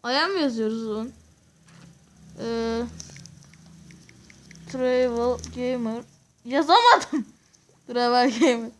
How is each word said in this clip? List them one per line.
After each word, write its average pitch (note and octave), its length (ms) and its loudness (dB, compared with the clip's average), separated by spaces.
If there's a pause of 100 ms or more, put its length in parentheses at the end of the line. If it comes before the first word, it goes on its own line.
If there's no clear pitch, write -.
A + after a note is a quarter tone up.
Aya C4+ 240 0
mı F#4+ 120 -2
yazıyoruz A3+ 480 -2
onun? A3 340 -8 (1200)
Ee, A3+ 420 -4 (1900)
Travel B3+ 680 0 (160)
Gamer. B3 480 -4 (420)
Yazamadım. D4+ 840 4 (300)
<laughs> - 300 -20
Travel A#3+ 540 2
Gamer. A#3+ 400 2